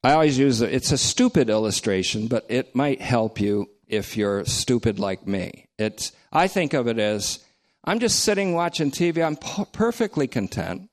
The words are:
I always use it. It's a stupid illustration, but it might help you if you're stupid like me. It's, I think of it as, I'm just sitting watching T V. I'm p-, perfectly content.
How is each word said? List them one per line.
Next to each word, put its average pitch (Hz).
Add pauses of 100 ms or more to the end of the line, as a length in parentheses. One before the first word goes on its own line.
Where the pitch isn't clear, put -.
I 131
always 151
use 131
it. 113
It's 127
a 143
stupid 160
illustration, 107
but 117
it 127
might 139
help 117
you 202 (200)
if -
you're 202
stupid 113
like 98
me. 98 (100)
It's, - (200)
I 170
think 180
of 131
it 113
as, 104 (440)
I'm 196
just 226
sitting 196
watching 165
T 175
V. 165
I'm 156
p-, -
perfectly 214
content. 95